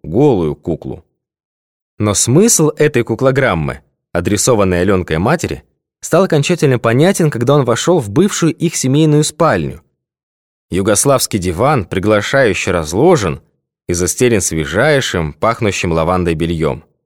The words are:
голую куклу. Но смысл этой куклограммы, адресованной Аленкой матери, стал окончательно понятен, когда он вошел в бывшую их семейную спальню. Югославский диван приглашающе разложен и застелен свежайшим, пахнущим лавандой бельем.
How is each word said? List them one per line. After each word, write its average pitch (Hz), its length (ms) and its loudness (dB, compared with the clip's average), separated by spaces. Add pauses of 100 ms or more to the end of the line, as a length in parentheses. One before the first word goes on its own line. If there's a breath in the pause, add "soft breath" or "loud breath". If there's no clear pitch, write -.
голую 87 520 0
куклу. 73 500 -8 (920)
Но 104 140 0
смысл 156 560 2
этой 147 360 0
куклограммы, 113 760 -2 (320)
адресованной 95 720 0
Аленкой 92 360 0
матери, 104 440 -2 (400)
стал 180 220 2
окончательно 147 540 0
понятен, 151 520 2
когда 120 240 0
он 139 100 2
вошел 135 360 0
в 101 100 -6
бывшую 160 440 0
их - 220 -4
семейную 147 480 2
спальню. 95 580 -2 (840)
Югославский 107 720 0
диван 95 460 -2
приглашающе 104 880 0
разложен 90 680 0 (460)
и 92 60 -4
застелен 92 480 0
свежайшим, 85 920 -2
пахнущим 101 600 -2
лавандой 85 420 0
бельем. 78 500 -4 (220)